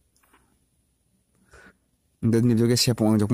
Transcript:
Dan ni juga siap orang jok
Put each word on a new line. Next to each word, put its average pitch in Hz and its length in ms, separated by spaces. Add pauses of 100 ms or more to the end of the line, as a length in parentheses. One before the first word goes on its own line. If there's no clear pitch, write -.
(2250)
Dan 117 240
ni 117 80
juga 117 160
siap 117 320
orang 107 160
jok 104 140